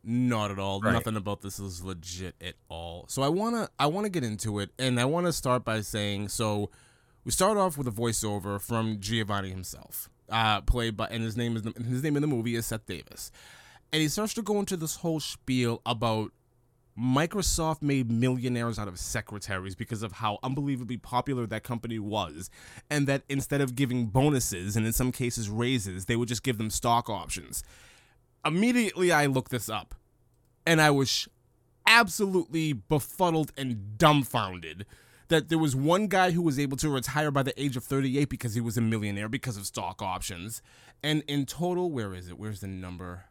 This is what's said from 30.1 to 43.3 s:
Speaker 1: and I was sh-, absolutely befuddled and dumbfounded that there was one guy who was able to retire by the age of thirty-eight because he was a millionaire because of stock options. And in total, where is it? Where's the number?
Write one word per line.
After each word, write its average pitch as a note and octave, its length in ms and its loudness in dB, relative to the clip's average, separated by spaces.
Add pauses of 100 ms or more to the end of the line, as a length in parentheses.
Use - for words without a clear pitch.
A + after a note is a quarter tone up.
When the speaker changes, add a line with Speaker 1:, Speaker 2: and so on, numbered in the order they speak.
Speaker 1:
and E3 160 6
I D3+ 80 8
was C#3 180 4
sh-, - 200 -2 (580)
absolutely F#3 840 6
befuddled D#3 840 0
and G#2+ 400 -6
dumbfounded G2+ 880 2 (460)
that D#3 160 4
there E3 100 2
was D3+ 160 4
one E3+ 340 4
guy F#3 240 4
who F3 100 2
was C#3+ 160 2
able C#3 180 0
to D3+ 140 0
retire C#3+ 400 0
by C#3 120 2
the B2+ 180 -2
age C#3 160 0
of B2+ 80 -6
thirty-eight C3+ 440 2
because A#2 260 -6
he A#2+ 60 2
was A2+ 160 -2
a A#2+ 60 4
millionaire G#2+ 480 0
because B2+ 260 -6
of G2+ 80 -10
stock F#2 380 -6
options. F#2 580 -6 (420)
And D3+ 240 2
in C#3+ 200 0
total, F3 440 -2
where A2 240 -4
is F2+ 140 -12
it? F2+ 100 -14
Where's G#2 220 -8
the G2 80 -8
number? F2+ 640 -10